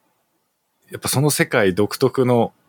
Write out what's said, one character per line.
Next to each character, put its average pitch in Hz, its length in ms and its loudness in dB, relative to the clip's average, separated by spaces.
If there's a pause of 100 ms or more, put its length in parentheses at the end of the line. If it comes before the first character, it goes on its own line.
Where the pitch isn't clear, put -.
(920)
や - 80 -12
っ - 20 -20
ぱ - 80 -6
そ 131 120 0
の 147 100 2
世 165 160 -2
界 104 260 2
独 104 240 -2
特 131 260 0
の 120 300 0 (160)